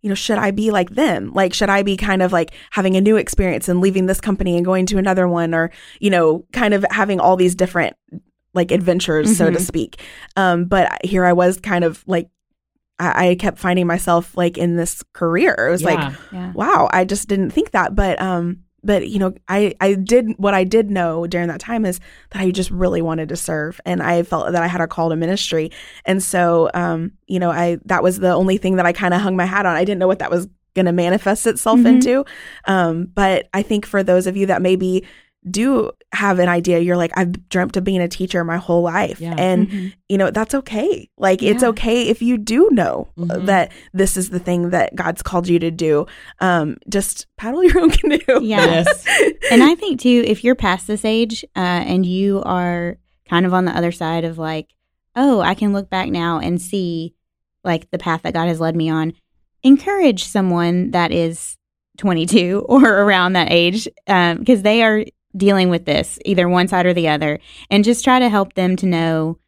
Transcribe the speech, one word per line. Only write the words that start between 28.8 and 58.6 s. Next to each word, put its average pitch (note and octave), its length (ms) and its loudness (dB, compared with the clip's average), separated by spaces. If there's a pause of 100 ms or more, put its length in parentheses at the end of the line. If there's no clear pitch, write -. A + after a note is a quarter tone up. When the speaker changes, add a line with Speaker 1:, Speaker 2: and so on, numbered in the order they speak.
Speaker 1:
I F3 60 2
kinda F3 280 0
hung F#3 180 -2
my F3 80 0
hat F#3+ 200 -2
on. E3+ 120 0
I F3 80 2
didn't G3 140 -2
know F#3 80 2
what F#3+ 120 0
that - 120 -6
was F3 180 -4 (260)
gonna F#3 160 2
manifest F#3 560 0
itself A3+ 300 2
Speaker 2:
Mm-hmm. A#3 100 6
Speaker 1:
into. B3+ 380 4 (420)
Um, F3 480 0
but F#3+ 380 0
I G3+ 80 -2
think G#3 240 -2
for G3 180 -2
those F#3 240 2
of F#3+ 80 -4
you G3 120 -2
that F#3 140 0
maybe F#3 440 0 (460)
do A#3 400 0 (220)
have G3 260 0
an F3+ 80 4
idea, F3 320 0
you're F3 160 0
like, E3+ 220 -2
"I've F#3 320 -4
dreamt - 260 -2
of F#3 80 -2
being F#3+ 160 -2
a F3 80 -2
teacher F3+ 380 -4
my E3 100 -4
whole F3 260 0
life." F3 380 -4
Speaker 3:
Yeah. E3 180 -8
Speaker 1:
And, F#3 300 2
Speaker 2:
Mm-hmm. F#3+ 200 -8 (200)
Speaker 1:
you G3 100 0
know, F#3+ 140 2
that's A3 240 -4
okay. C4+ 640 -4
Like, F#3+ 260 0
it's A#3+ 200 2
Speaker 2:
Yeah. A#3+ 60 4
Speaker 1:
okay A#3 380 0
if A3 140 0
you A#3+ 160 0
do A#3 340 2
know F3 460 0
Speaker 3:
Mm-hmm. F3 300 -4
Speaker 1:
that F#3+ 260 2 (200)
this F#3 220 0
is F#3 140 -6
the F3+ 100 -6
thing F3 300 -2
that - 260 -2
God's F3 260 -6
called F3+ 280 -4
you E3+ 100 4
to E3 100 -2
do. D#3+ 360 0 (340)
Um, E3+ 380 0 (100)
just - 480 -4
paddle B3+ 280 -4
<laughs> - 20 4
your F4+ 160 6
own D#4+ 80 4
canoe. D#4 300 2 (220)
Speaker 2:
Yeah. - 0 - (440)
Speaker 3:
Yes. G3 200 0 (460)
Speaker 2:
And A#3+ 120 8
I D#4 120 6
think, E4+ 240 -6
too, A#3+ 260 4
if G#3+ 200 -2
you're B3 100 4
past F#3+ 320 -4
this G#3+ 160 -6
age, A3+ 400 -2 (140)
uh, - 20 -4
and F3+ 460 0
you F#3+ 400 0
are F3 500 -4 (340)
kind F3 160 2
of F3+ 80 0
on F3+ 120 2
the E3+ 100 -2
other E3+ 160 0
side E3 320 -4
of, E3 140 -6
like, D#3+ 320 -8 (480)
"Oh, B3+ 240 4
I F#3 140 0
can G3+ 180 0
look G3 160 -4
back F#3 200 -4
now E3+ 300 -2
and F3 220 -4
see, F3 540 -6 (500)
like, E3 260 -4
the F#3 60 -6
path E3 240 -4
that E3+ 120 -6
God E3+ 140 0
has E3 140 -2